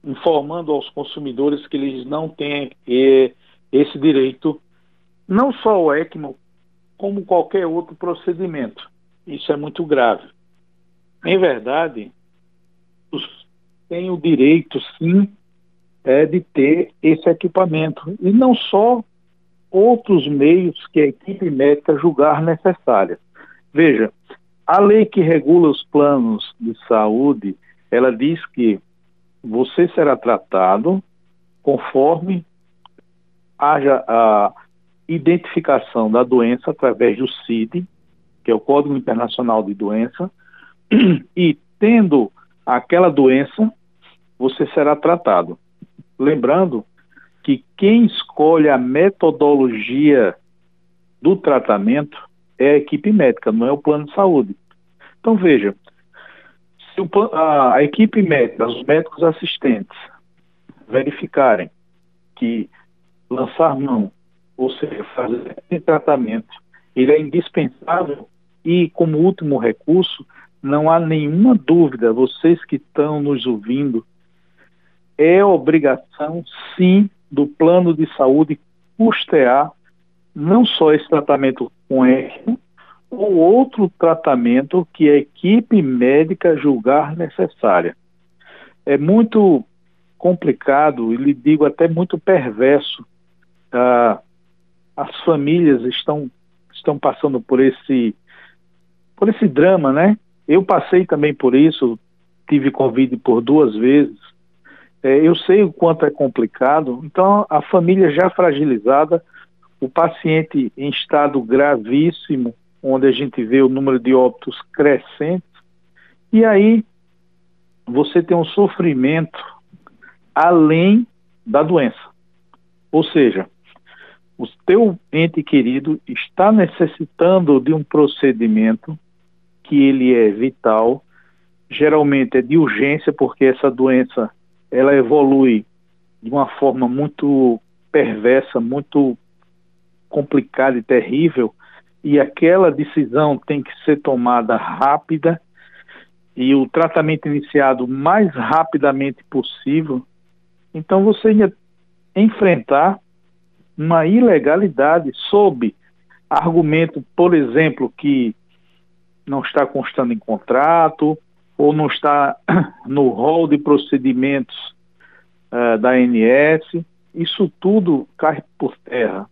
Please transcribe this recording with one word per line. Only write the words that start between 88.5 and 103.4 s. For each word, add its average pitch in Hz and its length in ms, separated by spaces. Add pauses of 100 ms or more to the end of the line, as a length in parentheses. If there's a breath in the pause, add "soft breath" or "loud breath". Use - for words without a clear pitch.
É 143 100
muito 196 680 (520)
complicado, 139 960
e 117 40
lhe 139 180
digo 147 300
até 151 240
muito 170 300
perverso, 135 840 (680)
ah, 123 480 (760)
as - 280
famílias 147 580
estão, 131 480 (420)
estão - 260
passando 135 420
por 127 200
esse, 127 540 (1000 soft breath)
por 208 120
esse 214 200
drama, 151 440
né? 185 240 (300)
Eu 175 160
passei 185 420
também 147 300
por 127 200
isso, 139 440 (500)
tive 139 220
covid 127 480
por 120 220